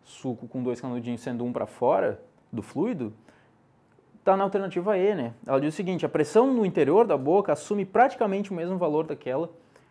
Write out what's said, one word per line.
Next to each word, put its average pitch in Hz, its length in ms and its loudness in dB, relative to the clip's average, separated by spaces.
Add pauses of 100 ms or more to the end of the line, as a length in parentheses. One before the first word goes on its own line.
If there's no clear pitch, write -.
suco 123 440 -10
com 127 140 -6
dois 120 180 -4
canudinhos, 120 400 -6
sendo 120 240 -6
um 123 80 -4
pra 104 140 -4
fora 131 540 0 (300)
do 110 120 -8
fluido, 143 500 -6 (1120)
tá 196 120 4
na 196 80 0
alternativa 190 520 -2
E, 196 180 2
né? 117 200 -6 (120)
Ela 135 140 2
diz 151 140 -2
o - 20 -10
seguinte: 180 280 -4
"A 147 40 -2
pressão 214 440 2
no 233 120 2
interior 180 420 4
da 170 100 2
boca 165 360 2
assume 196 320 -2
praticamente 208 640 2
o 190 40 -6
mesmo 175 240 -4
valor 156 280 0
daquela 151 440 -6 (400)